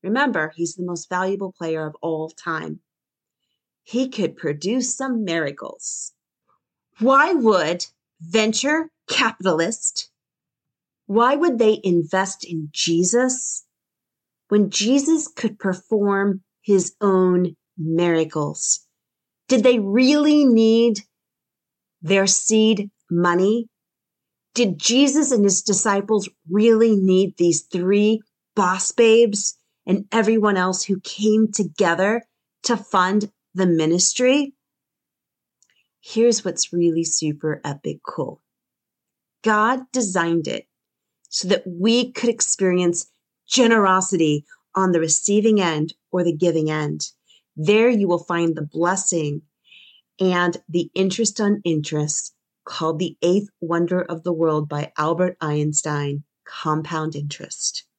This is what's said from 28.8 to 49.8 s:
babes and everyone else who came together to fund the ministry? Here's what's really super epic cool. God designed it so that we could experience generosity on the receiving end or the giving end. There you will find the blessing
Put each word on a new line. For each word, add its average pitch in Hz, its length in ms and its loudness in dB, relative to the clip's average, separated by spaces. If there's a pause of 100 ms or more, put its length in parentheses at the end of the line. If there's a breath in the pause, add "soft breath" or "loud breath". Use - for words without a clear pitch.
babes 226 680 4 (280)
and 196 260 -2
everyone 214 440 2
else 185 280 -2
who 190 160 -2
came 214 500 0
together 185 720 0 (420)
to 233 120 0
fund 202 540 0 (240)
the 185 120 0
ministry? 180 880 0 (1500)
Here's 226 440 0
what's - 280 -4
really 170 320 0
super 151 600 -4
epic 151 420 -8
cool. - 360 -10 (1000)
God 220 380 0 (120)
designed 170 560 -2
it - 180 -8 (600)
so - 200 -8
that 185 180 0
we 226 460 0
could - 160 -2
experience 180 840 -2 (380)
generosity 190 960 2 (300 soft breath)
on 185 180 2
the 165 80 2
receiving 202 600 2
end 156 340 -2 (160)
or 180 140 -2
the 165 120 0
giving 160 340 0
end. 151 360 -4 (500 soft breath)
There 208 320 4
you 202 200 2
will 170 100 0
find 170 360 -2
the 151 80 -8
blessing 160 800 -4 (800 soft breath)